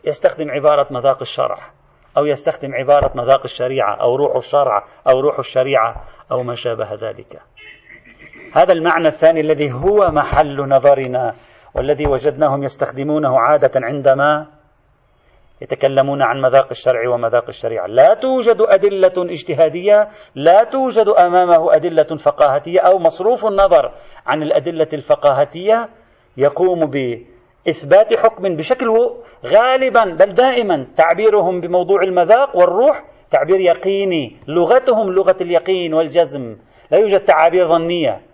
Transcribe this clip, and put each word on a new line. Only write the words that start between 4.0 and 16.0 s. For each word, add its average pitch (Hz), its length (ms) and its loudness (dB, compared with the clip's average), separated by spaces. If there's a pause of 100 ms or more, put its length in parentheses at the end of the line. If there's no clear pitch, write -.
أو 120 140 0
روح 139 200 -2
الشرع 127 480 -2 (240)
أو 131 120 4
روح 143 200 -2
الشريعة 131 640 -2 (280)
أو 123 120 -4
ما 123 120 -8
شابه 113 380 -8
ذلك. 104 480 -14 (1120)
هذا 180 180 4
المعنى 165 340 0
الثاني 160 320 2
الذي 151 320 -2
هو 180 400 0
محل 143 580 -2
نظرنا 131 640 0 (420)
والذي 139 320 -2
وجدناهم 139 560 -2
يستخدمونه 139 760 -4
عادة 139 360 2
عندما 143 720 0 (1120)
يتكلمون 135 600 -2